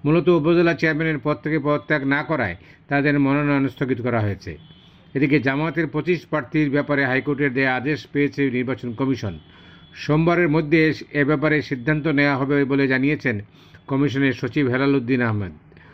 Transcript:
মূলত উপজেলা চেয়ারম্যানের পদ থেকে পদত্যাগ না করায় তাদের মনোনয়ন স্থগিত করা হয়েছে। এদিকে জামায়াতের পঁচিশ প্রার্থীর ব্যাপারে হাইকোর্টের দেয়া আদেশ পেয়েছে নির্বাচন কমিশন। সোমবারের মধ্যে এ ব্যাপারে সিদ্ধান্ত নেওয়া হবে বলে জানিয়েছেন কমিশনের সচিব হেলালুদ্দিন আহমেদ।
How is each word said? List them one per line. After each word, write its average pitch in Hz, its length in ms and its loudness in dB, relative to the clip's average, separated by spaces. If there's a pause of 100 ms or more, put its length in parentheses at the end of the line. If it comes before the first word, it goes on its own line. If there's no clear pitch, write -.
মূলত 160 240 2
উপজেলা 170 440 4
চেয়ারম্যানের 156 500 -2
পদ 147 140 -2
থেকে 156 220 -4
পদত্যাগ 147 460 -2
না 139 180 0
করায় 123 320 -4 (320)
তাদের 143 320 2
মনোনয়ন 139 480 2
স্থগিত 127 340 -4
করা 117 200 0
হয়েছে। 98 300 -4 (640)
এদিকে 143 260 2
জামায়াতের 143 480 -2
পঁচিশ 151 320 -2 (120)
প্রার্থীর 151 380 -2
ব্যাপারে 143 360 0
হাইকোর্টের 135 480 0
দেয়া 131 220 0
আদেশ 131 240 -4 (120)
পেয়েছে 143 380 0
নির্বাচন 123 440 -4
কমিশন। 123 400 -2 (600)
সোমবারের 165 560 2
মধ্যে 156 300 2 (340)
এ 143 120 2
ব্যাপারে 151 360 2
সিদ্ধান্ত 139 460 -2
নেওয়া 143 320 2
হবে 139 160 0 (100)
বলে 139 220 2
জানিয়েছেন 131 480 0 (520)
কমিশনের 139 460 0
সচিব 135 340 -2
হেলালুদ্দিন 131 540 0
আহমেদ। 104 320 -2 (400)